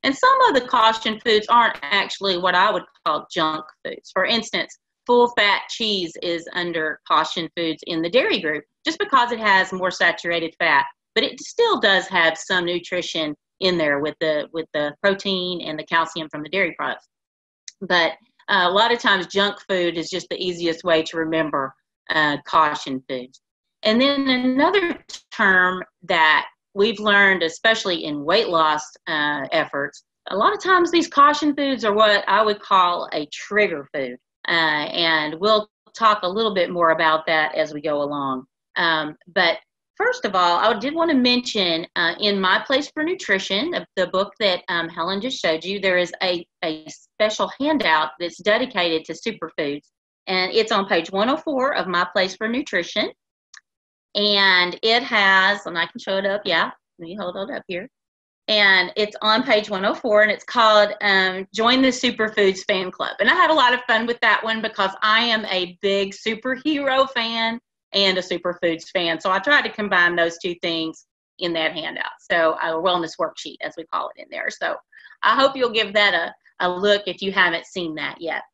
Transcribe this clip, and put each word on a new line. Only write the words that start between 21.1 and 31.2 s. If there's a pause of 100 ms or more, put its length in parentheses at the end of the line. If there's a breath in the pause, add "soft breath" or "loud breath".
remember, (380)
uh,
caution
foods. (460)
And
then
another (320)
term (220)
that (280)
we've
learned,
especially
in
weight
loss, (240)
uh,
efforts, (260)
a
lot
of
times
these
caution